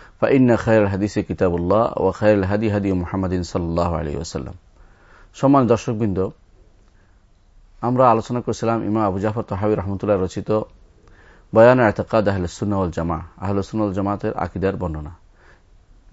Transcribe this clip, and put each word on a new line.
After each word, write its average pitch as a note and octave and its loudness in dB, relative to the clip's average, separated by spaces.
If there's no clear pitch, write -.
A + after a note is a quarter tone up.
فإن A#2+ 4
خير A2 2
الحديث G2+ -2
كتاب F2+ -2
الله، F#2+ 0
وخير G#2 2
الهدي G#2 0
هدي G2 0
محمد F#2 -2
صلى F2 -4
الله E2+ -2
عليه D2+ -6
وسلم. C#2 -10
সম্মানিত C3+ 2
দর্শকবৃন্দ, G#2+ -2
আমরা B2 4
আলোচনা A2+ 0
করছিলাম A2+ -2
ইমাম G#2+ 0
আবু F#2+ 0
জাফর G#2+ -2
তাহাবি G#2 -2
রহমতুল্লাহ G2 -2
রচিত G#2+ -2
বয়ান B2 8
এতেকাদ G#2+ 2
আহলে F#2+ -2
সুন্নাহ G2+ -4
ওয়াল F2 -2
জামাআহ, E2 -4
আহলে G2 -2
সুন্নাহ G#2+ -4
ওয়াল F#2+ -4
জামাতের G2+ -4
আকীদার F#2 -4
বর্ণনা, D#2 -8